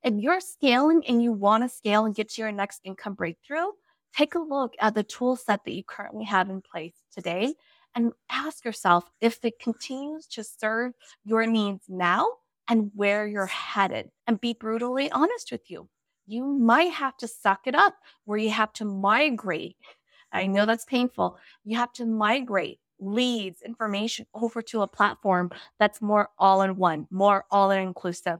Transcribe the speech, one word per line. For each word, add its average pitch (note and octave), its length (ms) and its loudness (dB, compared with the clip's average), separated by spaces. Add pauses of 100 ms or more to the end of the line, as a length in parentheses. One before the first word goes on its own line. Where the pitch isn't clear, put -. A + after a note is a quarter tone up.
If A#3+ 140 2
you're D#4+ 220 0
scaling D4 680 2
and A#3 140 4
you A#3 100 2
wanna G#3+ 360 2
scale G#3+ 360 0
and G#3+ 100 -2
get G#3+ 160 -4
to A3+ 120 -8
your G#3+ 100 -6
next G3+ 320 -6
income F#3+ 300 -10
breakthrough, C#4 580 -6 (420)
take D4+ 200 0
a E4+ 40 0
look C#4 420 -4
at G#3+ 140 2
the G#3+ 80 0
tool B3+ 340 -2
set G#3 280 -4
that - 80 -8
you G3 100 -10
currently G#3 420 -14
have G3 240 0
in F#3+ 140 -8
place E3 320 -12 (160)
today F#3 440 -4 (400)
and A#3 180 0 (180)
ask C#4+ 340 -6
yourself F3+ 460 2 (100)
if A3+ 240 0
it A#3 140 -4
continues C#4 720 -8
to A3 160 -12
serve A3+ 480 -4 (320)
your A3+ 220 2
needs G#3 420 0
now F#3 400 2 (400)
and A3 260 2
where G3+ 320 0
you're G#3 200 -2
headed. - 640 -4 (160)
And A3+ 140 2
be A#3 140 -2
brutally B3 560 -4
honest F#4+ 400 0
with - 200 -12
you. E3+ 180 -16 (380)
You A3+ 180 -8
might C#4 480 4
have C#4 260 -6
to A#3 100 -10
suck - 380 0
it C4 80 -2
up G4 220 4 (280)
where G#3 140 -4
you G#3+ 120 0
have G#3+ 240 0
to A3 100 -8
migrate. G3+ 920 0 (560)
I F#3+ 140 -2
know G3 200 2
that's A3+ 180 0
painful. B3 540 -2 (260)
You A3 140 -4
have A#3+ 160 -2
to A#3+ 120 -6
migrate A3 720 0 (180)
leads, G#3 640 -2
information A3 720 -6
over A3+ 280 -4
to A3 200 -4
a G3 60 -2
platform F#3 640 0 (280)
that's G#3 240 2
more G#3 260 2 (100)
all-in-one, F#3+ 720 4
more G3 400 4
all-inclusive. F#3+ 880 0